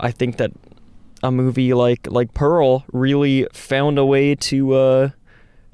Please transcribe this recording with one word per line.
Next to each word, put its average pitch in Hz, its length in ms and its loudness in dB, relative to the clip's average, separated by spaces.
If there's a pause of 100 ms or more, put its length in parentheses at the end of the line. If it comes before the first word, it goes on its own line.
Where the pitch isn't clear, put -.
I 120 100 -4
think 123 280 -6
that 113 140 -4 (680)
a 131 80 -2
movie 127 440 0
like, 123 360 0
like 120 220 -2
Pearl 143 600 0
really 135 600 0
found 143 460 -2
a 139 80 4
way 139 280 2
to, 135 380 -2
uh, 131 380 2 (640)